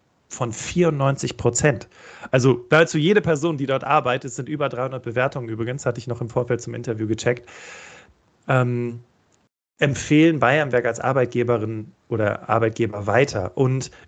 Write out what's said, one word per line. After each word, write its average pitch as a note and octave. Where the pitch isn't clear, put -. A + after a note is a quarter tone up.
von A#2+
vierundneunzig C#3
Prozent. B2
Also B2
nahezu E3
jede F#3+
Person, D#3+
die C3+
dort C3+
arbeitet, C3
es -
sind B2+
über D3
dreihundert B2+
Bewertungen B2
übrigens, A2+
hatte B2
ich -
noch A#2+
im A#2+
Vorfeld B2
zum A#2
Interview A#2
gecheckt, A2+
ähm, A#2+
empfehlen D3+
Bayernwerk B2
als A2+
Arbeitgeberin A#2+
oder G#2+
Arbeitgeber A2
weiter. G#2+
Und C3